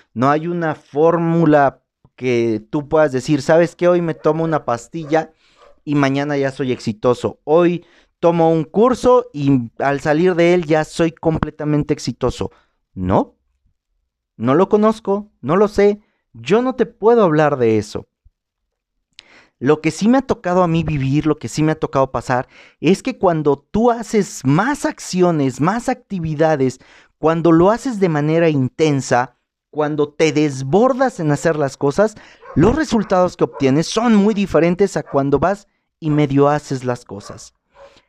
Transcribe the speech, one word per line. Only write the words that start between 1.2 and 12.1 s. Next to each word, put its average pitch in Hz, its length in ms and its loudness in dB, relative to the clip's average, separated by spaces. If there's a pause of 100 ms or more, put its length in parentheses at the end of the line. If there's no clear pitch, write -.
que 117 540 -2
tú 147 200 -6
puedas 156 220 2
decir, 131 300 -2
"¿Sabes 165 340 2
qué? 175 120 0
Hoy 180 140 2
me 165 120 -4
tomo 156 300 -2
una 156 220 -4
pastilla 156 680 -4 (540)
y 143 100 -4
mañana 143 400 -2
ya 135 160 -2
soy 131 200 -6
exitoso. 117 760 -4
Hoy 170 400 0 (340)
tomo 170 320 2
un 160 120 0
curso 247 720 2
y 139 460 0
al 139 220 -2
salir 165 340 0
de 170 180 4
él 180 120 0
ya 156 180 2
soy 165 280 -2
completamente 151 800 -2
exitoso". 120 580 -6 (420)